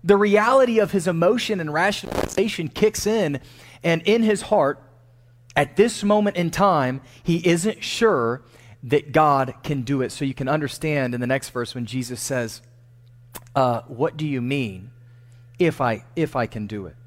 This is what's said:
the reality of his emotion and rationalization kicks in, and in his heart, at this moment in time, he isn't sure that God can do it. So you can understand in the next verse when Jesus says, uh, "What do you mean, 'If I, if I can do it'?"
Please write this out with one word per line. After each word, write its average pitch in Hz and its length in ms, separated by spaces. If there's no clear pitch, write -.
the 196 140
reality 220 640
of 202 120
his 180 160
emotion 190 520
and 151 140
rationalization 185 960
kicks - 360
in, 196 340
and 165 200
in 220 200
his 214 200
heart, 151 380
at 147 180
this 233 280
moment 208 340
in 170 140
time, 143 500
he 165 240
isn't 175 380
sure 135 580
that 143 280
God 139 500
can 143 200
do 131 200
it. 123 120
So - 100
you 135 100
can 131 140
understand 143 680
in 123 60
the 123 80
next 135 220
verse 120 260
when 120 100
Jesus 120 360
says, 120 400
uh, 123 320
"What 131 280
do 156 100
you 139 160
mean, 120 500
'If 160 220
I, 113 240
if 156 200
I 123 100
can 107 200
do 101 200
it'?" 80 100